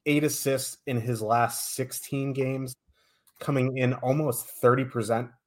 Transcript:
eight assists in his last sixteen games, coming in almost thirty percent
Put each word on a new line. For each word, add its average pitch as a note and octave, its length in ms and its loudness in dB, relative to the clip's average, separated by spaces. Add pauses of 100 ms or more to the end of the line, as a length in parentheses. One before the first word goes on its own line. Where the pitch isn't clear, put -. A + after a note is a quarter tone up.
eight D3 200 2
assists C3+ 520 -2 (100)
in B2 140 -2
his A2 220 -2
last A#2 520 0
sixteen C3+ 600 -4
games, C3 420 -4 (640)
coming C3 380 0
in B2+ 160 2
almost C3+ 520 0
thirty B2+ 380 4
percent A#2 460 -2 (160)